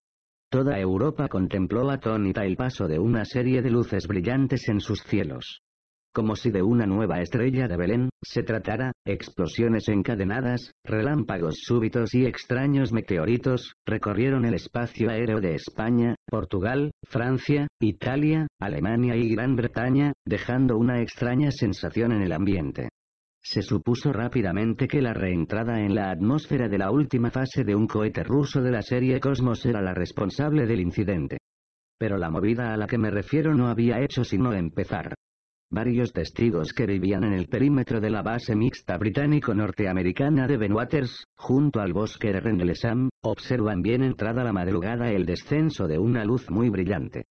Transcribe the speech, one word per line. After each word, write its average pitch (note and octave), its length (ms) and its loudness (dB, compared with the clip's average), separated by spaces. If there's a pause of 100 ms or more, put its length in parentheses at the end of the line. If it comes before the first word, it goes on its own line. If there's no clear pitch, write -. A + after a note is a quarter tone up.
(500)
Toda C3 300 2
Europa A2+ 500 0
contempló G2 600 0
atónita A2 560 0
el F#2 100 0
paso B2+ 320 -2
de D#2 120 0
una A2 260 2
serie B2+ 380 0
de B2+ 80 2
luces A#2 340 0
brillantes A#2+ 640 0
en G#2 120 2
sus G2+ 200 -4
cielos. D2 600 -4 (500)
Como G#2+ 220 0
si A#2 160 0
de F#2+ 100 2
una A2+ 240 4
nueva F#2+ 360 0
estrella B2+ 460 0
de F2 80 -2
Belén A2+ 340 0 (120)
se - 220 -4
tratara, A#2 480 -2 (120)
explosiones G2+ 840 -2
encadenadas, A2+ 840 -2 (140)
relámpagos G#2+ 760 -2
súbitos A2+ 500 0
y B2 140 4
extraños C3 680 0
meteoritos, A#2 800 0 (100)
recorrieron A#2 600 0
el A#2 80 2
espacio A2+ 560 -2
aéreo A2 320 0
de E2+ 140 0
España, A#2 580 0 (140)
Portugal, A2+ 640 -2 (100)
Francia, C3 680 0 (140)
Italia, D3 640 2 (160)
Alemania A2+ 540 0
y A#2 180 2
Gran B2 220 0
Bretaña, B2+ 580 2 (100)
dejando A#2+ 540 2
una A#2+ 240 2
extraña B2+ 480 0
sensación A2+ 640 0
en G#2+ 100 2
el F2+ 100 0
ambiente. D#2 580 -2 (560)
Se - 160 -2
supuso A#2+ 520 0
rápidamente A2 760 0
que D3 140 0
la A#2 120 0
reentrada G2+ 680 0
en G2+ 140 2
la G2 160 0
atmósfera A#2+ 580 0
de G2+ 80 0
la G2 140 0
última B2+ 380 2
fase C3 360 -2
de G2+ 100 2
un G#2+ 120 4
cohete G#2+ 360 0
ruso C#3 380 0
de B2+ 100 2
la A2 100 0
serie B2+ 380 0
Cosmos B2 460 0
era A2+ 160 2
la F#2 120 0
responsable A#2 720 0
del A2 140 0
incidente. F2+ 600 -2 (600)
Pero G2+ 180 -2
la F2 120 -2
movida A2 440 0
a A2 40 -2
la G#2+ 100 -2
que A#2+ 100 -2
me G#2+ 140 2
refiero D3 420 0
no B2 140 4
había A#2 320 2
hecho C3+ 240 -2
sino A2+ 300 0
empezar. F2 600 -4 (560)
Varios A#2 440 0
testigos F2 580 0
que A#2+ 140 -2
vivían G2 400 0
en G#2 80 0
el F#2 160 -2
perímetro B2+ 500 2
de G#2+ 120 0
la G#2+ 100 -2
base A2 340 -2
mixta G#2+ 420 -2
británico-norteamericana G#2+ 1500 0
de C#3+ 80 2
Ben G#2+ 160 0
Waters, B2 540 -2 (100)
junto C3 460 2
al G2 100 0
bosque G#2+ 400 -2
de F#2+ 80 0
Rendlesham, A2+ 680 0 (140)
observan G#2+ 580 0
bien A#2+ 220 2
entrada A#2 420 0
la A2+ 80 0
madrugada G2 580 0
el F#2+ 140 2
descenso C#3+ 600 0
de D#2 140 0
una A#2 240 2
luz A2+ 260 -2
muy A2 200 2
brillante. F2+ 600 -2